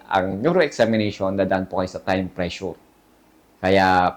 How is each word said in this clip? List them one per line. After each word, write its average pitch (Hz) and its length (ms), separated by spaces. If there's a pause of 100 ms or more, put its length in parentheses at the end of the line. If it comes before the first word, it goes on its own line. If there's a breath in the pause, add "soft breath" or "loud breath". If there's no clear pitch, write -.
ang 95 320
neuro 165 240
examination, 107 720
dadaan 95 320
po 90 160
kayo 92 80
sa - 160
time 92 240
pressure. 90 480 (880)
Kaya 92 520